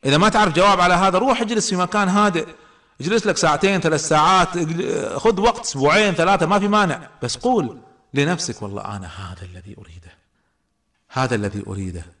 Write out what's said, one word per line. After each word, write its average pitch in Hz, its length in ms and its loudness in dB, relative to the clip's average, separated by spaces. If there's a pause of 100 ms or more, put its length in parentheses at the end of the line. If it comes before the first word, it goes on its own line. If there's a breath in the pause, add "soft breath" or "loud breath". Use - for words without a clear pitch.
إذا 143 120 2
ما 196 120 4
تعرف 202 240 2
جواب 185 280 4
على 175 120 4
هذا، 185 240 2
روح 240 240 2
اجلس 220 280 -2
في 190 60 -2
مكان 180 340 0
هادئ، 190 360 2 (560 soft breath)
اجلس 202 260 0
لك 180 100 0
ساعتين، 170 440 2
ثلاث 160 260 0
ساعات، 170 500 2
اجل-، 160 640 -4
خذ 214 200 2
وقت 226 200 2
أسبوعين، 170 540 2
ثلاثة، 180 320 2
ما 196 140 2
في 202 80 -2
مانع، 196 420 0 (140)
بس 123 140 -6
قول 190 400 -2 (360)
لنفسك: 143 480 -2
"والله 101 200 -10
أنا 98 260 -10
هذا 92 380 -14
الذي 90 340 -20
أريده، 85 320 -20 (1000)
هذا 131 240 -2
الذي 101 320 -6
أريده". 92 380 -10 (160)